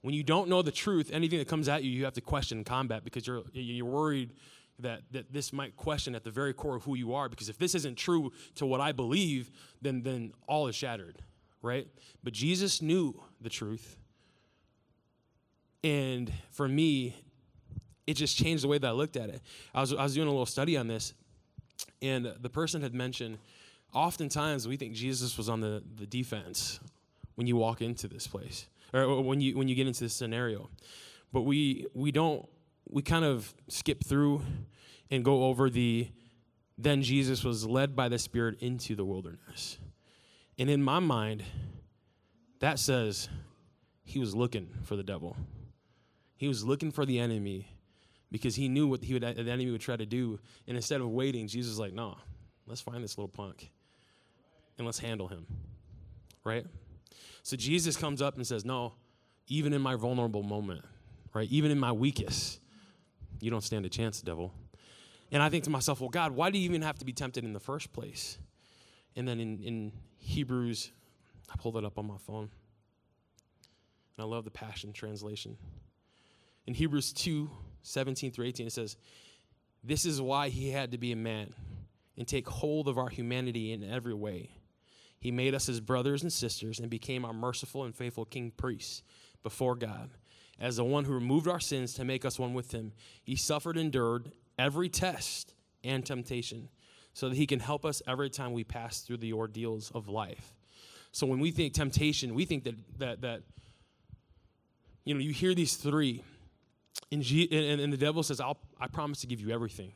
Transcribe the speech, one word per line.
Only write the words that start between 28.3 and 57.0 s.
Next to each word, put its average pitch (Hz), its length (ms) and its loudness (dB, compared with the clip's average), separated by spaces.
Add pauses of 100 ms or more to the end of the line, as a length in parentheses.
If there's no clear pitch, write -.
or 135 300 4
when 135 180 4
you, 131 180 4
when 135 100 4
you 127 60 2
get 131 120 4
into 123 140 0
this 117 140 -2
scenario. 117 560 -2 (600)
But 127 100 4
we, 143 500 4
we 143 200 0
don't, 156 360 4 (400)
we 139 140 0
kind 165 220 4
of 123 300 2 (140)
skip - 360 0
through 143 380 4 (680)
and 127 140 2
go 131 200 8
over 131 260 6
the, 117 380 4 (680)
"Then 139 260 4
Jesus 131 420 4
was 113 200 0
led 131 300 4
by 127 140 4
the 120 100 2
Spirit 117 420 0
into 120 360 -2
the 101 80 0
wilderness." 92 720 -6 (800)
And 127 100 2
in 143 140 6
my 139 160 4
mind, 110 460 2 (1120)
that 143 220 2
says 117 480 2 (760)
he - 160 -6
was 107 160 0
looking 113 360 0 (120)
for 104 140 -4
the 98 80 -2
devil. 87 320 -6 (1000)
He 139 120 -2
was 110 160 0
looking 147 260 2
for 143 160 2
the 123 140 4
enemy 104 480 0 (640)
because 113 240 0
he 135 120 2
knew 143 200 4
what 131 160 0
he 127 100 0
would, 120 80 2
the 117 280 -2
enemy 123 200 0
would 113 100 0
try 120 160 -2
to 110 100 -4
do. 117 340 -2 (260)
And 123 100 -4
instead 135 240 0
of 123 80 0
waiting, 123 380 0
Jesus 117 240 -4
was 107 80 -4
like, 101 140 -4
"No, 104 240 -6 (500)
let's 117 140 -12
find 120 240 -8
this 101 120 -8
little 101 120 -6
punk - 420 -12 (1080)
and 120 80 -4
let's 117 120 -4
handle 107 300 -4
him," 85 180 -10 (960)
right? 113 240 -2 (760)